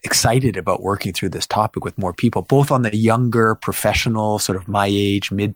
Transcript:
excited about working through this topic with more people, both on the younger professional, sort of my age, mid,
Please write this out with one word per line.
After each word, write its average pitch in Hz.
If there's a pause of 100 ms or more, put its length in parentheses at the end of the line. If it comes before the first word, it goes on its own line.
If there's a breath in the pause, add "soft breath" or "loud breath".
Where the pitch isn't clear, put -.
excited 120
about 90
working 98
through 95
this 82
topic -
with 92
more 92
people, -
both 139
on 131
the 107
younger 113
professional, 107
sort 98
of 95
my 101
age, 101
mid, 101